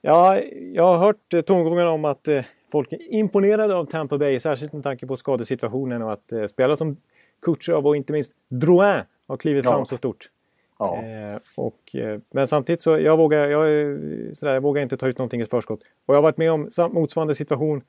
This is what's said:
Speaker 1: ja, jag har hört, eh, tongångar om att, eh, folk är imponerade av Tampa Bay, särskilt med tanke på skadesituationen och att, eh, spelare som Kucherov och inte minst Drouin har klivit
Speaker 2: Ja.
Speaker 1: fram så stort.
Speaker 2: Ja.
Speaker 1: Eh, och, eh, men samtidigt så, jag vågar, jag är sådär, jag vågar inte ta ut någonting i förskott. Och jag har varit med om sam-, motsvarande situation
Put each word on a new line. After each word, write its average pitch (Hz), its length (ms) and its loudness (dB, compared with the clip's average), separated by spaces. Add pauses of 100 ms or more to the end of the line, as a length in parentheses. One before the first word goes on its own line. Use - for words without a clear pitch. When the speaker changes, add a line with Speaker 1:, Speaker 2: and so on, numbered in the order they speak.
Speaker 1:
ja, 180 400 6 (340)
jag 165 100 4
har 180 140 6
hört, 202 360 0
eh, 170 60 4
tongångar 175 460 2
om 156 180 0
att, 147 240 -2
eh, 143 140 2 (300)
folk 147 200 -2
är - 200 -12
imponerade 208 640 2
av 175 100 -2
Tampa 147 340 -4
Bay, 139 220 0
särskilt 147 320 -6
med 147 100 -12
tanke 131 240 -8
på 131 100 -6
skadesituationen 123 880 -4
och 110 100 -6
att, - 200 -12
eh, 110 140 -4
spelare 135 300 0
som 151 200 -4 (460)
Kucherov 160 440 -2
och 147 100 4
inte 143 160 -6
minst 151 200 -4 (160)
Drouin 175 540 4 (240)
har 139 100 -8
klivit 139 280 0
Speaker 2:
Ja. 123 80 4
Speaker 1:
fram 135 140 0
så 131 100 -8
stort. - 340 -8 (480)
Speaker 2:
Ja. 101 240 -4
Speaker 1:
Eh, 107 360 -12 (180)
och, - 400 -10
eh, 110 240 -6 (100)
men 135 180 -2
samtidigt 151 340 -2
så, 160 160 2
jag 156 180 4
vågar, 151 320 4
jag 151 240 2
är 147 640 -4
sådär, 139 200 -2
jag 131 60 0
vågar 143 220 0
inte 131 140 -4
ta 131 120 -2
ut 123 100 -4
någonting 120 220 -4
i 113 40 -2
förskott. 110 360 -4 (260)
Och 139 80 4
jag - 20 6
har 147 60 6
varit 156 140 4
med 165 160 2
om 151 180 -4
sam-, 175 240 -2
motsvarande 156 400 -2
situation 147 540 -4